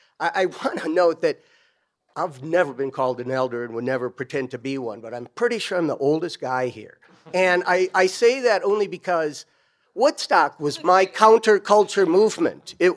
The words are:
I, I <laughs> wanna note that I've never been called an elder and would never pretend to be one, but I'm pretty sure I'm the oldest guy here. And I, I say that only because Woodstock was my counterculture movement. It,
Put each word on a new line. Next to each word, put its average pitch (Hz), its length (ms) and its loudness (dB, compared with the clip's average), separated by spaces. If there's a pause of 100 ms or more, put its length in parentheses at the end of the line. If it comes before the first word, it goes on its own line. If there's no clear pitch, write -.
(180)
I, 170 180 -4
I 190 100 0
<laughs> - 180 -8
wanna 214 240 -4
note 165 360 2
that 147 180 -2 (760)
I've 147 260 -8
never 160 320 0
been 135 180 -6
called 127 280 -2
an 127 120 -8
elder 123 340 -4
and 113 80 -12
would 117 100 -6
never 127 260 -4
pretend 131 420 -8
to 131 60 -8
be 135 200 -8
one, 110 240 -10
but 113 120 -16
I'm 123 220 -12
pretty 233 240 -2
sure 185 180 -6
I'm 165 100 0
the 135 100 -4
oldest 156 420 -2
guy 127 280 -4
here. 113 320 -16 (340)
And 180 340 2
I, 185 260 2
I 185 140 2
say 240 340 2
that 220 220 0
only 202 240 0
because 160 580 -4 (480)
Woodstock 196 640 2
was 147 240 -4
my 185 220 6
counterculture 208 1000 4
movement. 165 720 0
It, 180 180 4